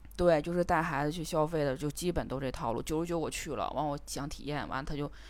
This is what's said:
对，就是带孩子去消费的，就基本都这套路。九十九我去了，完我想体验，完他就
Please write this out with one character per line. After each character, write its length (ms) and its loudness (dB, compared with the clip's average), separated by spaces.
对， 240 8
就 100 -4
是 140 4
带 160 4
孩 240 0
子 80 2
去 100 -6
消 240 2
费 160 0
的， 140 2
就 140 -2
基 200 -2
本 160 0
都 140 -4
这 100 -2
套 220 -2
路。 100 -2
九 200 -2
十 40 -2
九 120 0
我 100 0
去 260 -6
了， 180 -2
完 140 0
我 200 -2
想 200 -6
体 180 -10
验， 220 -4
完 160 -4
他 140 -4
就 140 -2